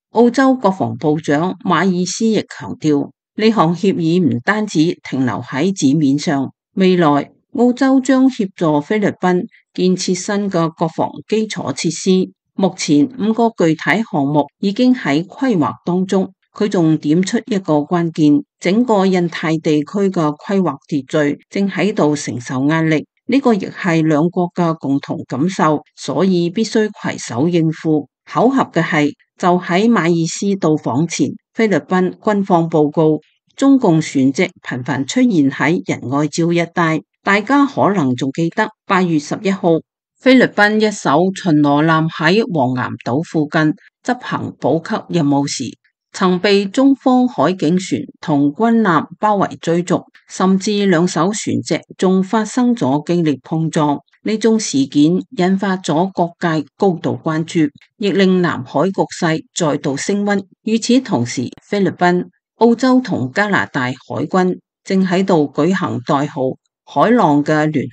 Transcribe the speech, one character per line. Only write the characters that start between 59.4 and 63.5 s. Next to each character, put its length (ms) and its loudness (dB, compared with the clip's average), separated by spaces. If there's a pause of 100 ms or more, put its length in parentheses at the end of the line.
再 220 -2
度 200 -4
升 280 -2
溫。 180 0 (200)
與 160 0
此 220 2
同 260 -2
時， 240 -6 (180)
菲 120 -2
律 100 2
賓、 340 0 (320)
澳 180 4
洲 260 2
同 320 -4
加 160 -2
拿 180 0